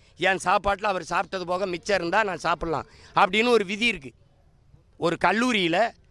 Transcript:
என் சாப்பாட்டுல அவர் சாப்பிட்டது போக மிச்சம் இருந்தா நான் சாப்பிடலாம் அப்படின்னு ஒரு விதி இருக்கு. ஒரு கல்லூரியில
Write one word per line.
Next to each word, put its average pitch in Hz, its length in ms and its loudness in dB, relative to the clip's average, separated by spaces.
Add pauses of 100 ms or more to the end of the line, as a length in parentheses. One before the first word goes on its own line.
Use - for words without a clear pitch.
(200)
என் 185 260 2
சாப்பாட்டுல 202 460 0
அவர் 170 180 -6
சாப்பிட்டது 185 420 -4
போக 185 220 -2
மிச்சம் 190 260 -2
இருந்தா 175 280 0
நான் 170 180 -8
சாப்பிடலாம் 160 420 -2 (280)
அப்படின்னு 208 400 4
ஒரு 208 140 4
விதி 214 220 -2
இருக்கு. 139 180 -12 (920)
ஒரு 165 160 0 (100)
கல்லூரியில 196 520 2 (320)